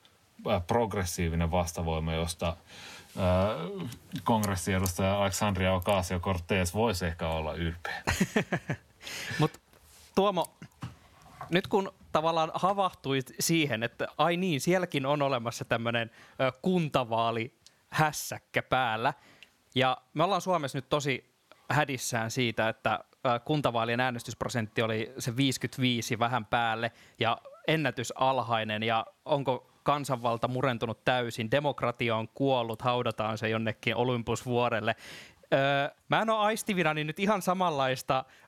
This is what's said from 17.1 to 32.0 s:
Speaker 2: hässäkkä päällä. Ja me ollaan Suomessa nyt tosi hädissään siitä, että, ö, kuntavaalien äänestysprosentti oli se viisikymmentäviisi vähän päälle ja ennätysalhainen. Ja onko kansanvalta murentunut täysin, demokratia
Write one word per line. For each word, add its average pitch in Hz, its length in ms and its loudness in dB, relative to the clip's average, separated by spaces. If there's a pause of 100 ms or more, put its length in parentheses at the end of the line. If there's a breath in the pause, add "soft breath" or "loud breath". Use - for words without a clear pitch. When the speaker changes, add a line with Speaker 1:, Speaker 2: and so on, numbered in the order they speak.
Speaker 2:
hässäkkä - 720 0
päällä. 127 520 0 (600 loud breath)
Ja 127 220 4 (180)
me 147 100 2
ollaan 185 160 0
Suomessa 160 380 -2
nyt 127 100 -8
tosi 139 440 -2 (380)
hädissään 127 600 0
siitä, 117 380 0
että, 113 320 0 (260)
ö, 120 180 2
kuntavaalien 120 560 0
äänestysprosentti 120 840 -2
oli 113 360 -2
se 123 180 -4
viisikymmentäviisi 123 840 0
vähän 117 260 0
päälle 117 480 0 (280 loud breath)
ja 113 180 2 (300)
ennätysalhainen. 120 1120 0
Ja 113 240 2 (180)
onko 135 460 0 (120)
kansanvalta 127 640 0
murentunut 123 560 -2
täysin, 120 460 0
demokratia 123 640 0